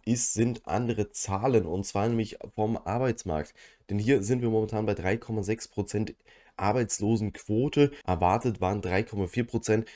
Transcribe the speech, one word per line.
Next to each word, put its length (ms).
ist, 280
sind 320
andere 460
Zahlen, 560
und 180
zwar 240
nämlich 300
vom 220
Arbeitsmarkt. 760
Denn 100
hier 220
sind 200
wir 80
momentan 360
bei 80
drei 220
Komma 280
sechs 260
Prozent 440
Arbeitslosenquote. 1300
Erwartet 540
waren 220
drei 220
Komma 240
vier 180
Prozent. 500